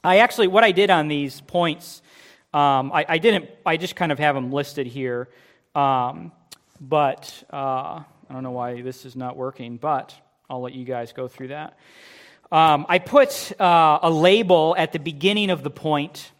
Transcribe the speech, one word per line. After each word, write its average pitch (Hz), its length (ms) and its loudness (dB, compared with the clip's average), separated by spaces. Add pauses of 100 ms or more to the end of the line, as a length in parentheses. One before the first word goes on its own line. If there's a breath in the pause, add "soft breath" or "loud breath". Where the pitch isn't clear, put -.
I 185 160 4
actually, 226 280 4
what 202 160 4
I 208 80 4
did 196 180 2
on 156 180 2
these 143 340 -6
points 170 600 -4 (560 soft breath)
um, 139 340 2
I, 151 160 0
I 160 120 0
didn't, 196 300 2 (180)
I 165 100 0
just 175 180 -10
kind 165 160 -2
of 131 60 -2
have 147 180 2
'em 127 160 -6
listed 139 360 -6
here. 123 420 -8 (460 soft breath)
Um, 139 560 -2 (500)
but, 143 640 -4 (100)
uh, 139 480 -6 (280)
I - 40 -20
don't 131 80 -12
know 127 100 -10
why 123 300 -8
this 127 240 -14
is 123 100 -20
not 127 220 -10
working, 123 400 -10
but 147 380 -4 (340)
I'll 127 120 -10
let 127 120 -10
you 127 100 -14
guys 120 300 -8
go 127 140 -10
through 131 220 -16
that. 151 280 -16 (760 loud breath)
Um, 156 380 4
I 175 80 2
put, 247 540 2 (100)
uh, 165 400 4
a 170 80 2
label 175 680 4
at 160 160 -2
the 170 60 -8
beginning 180 540 -2
of 151 100 -2
the 143 80 -8
point 151 680 -6